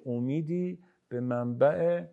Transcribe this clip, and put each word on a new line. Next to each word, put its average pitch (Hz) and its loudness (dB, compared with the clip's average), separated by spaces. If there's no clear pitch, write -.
امیدی 156 -2
به 123 -4
منبع 135 2